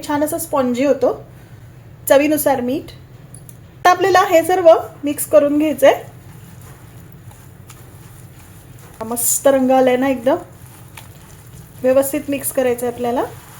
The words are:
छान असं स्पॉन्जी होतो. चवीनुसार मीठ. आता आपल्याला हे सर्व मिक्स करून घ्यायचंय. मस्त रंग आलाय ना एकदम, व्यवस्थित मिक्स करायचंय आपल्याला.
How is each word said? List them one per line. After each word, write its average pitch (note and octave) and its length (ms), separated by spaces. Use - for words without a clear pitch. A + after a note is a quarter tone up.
छान D4 180
असं D#4+ 140
स्पॉन्जी B3+ 460
होतो. C#4 360
चवीनुसार D4 520
मीठ. B3 320
आता F4+ 120
आपल्याला F#4 380
हे E4 140
सर्व F4+ 260
मिक्स D4 220
करून D4 320
घ्यायचंय. D4+ 340
मस्त A#3+ 420
रंग C4 220
आलाय C4 260
ना C4 120
एकदम, C4 280
व्यवस्थित C4+ 480
मिक्स C#4 220
करायचंय B3 360
आपल्याला. A#3+ 340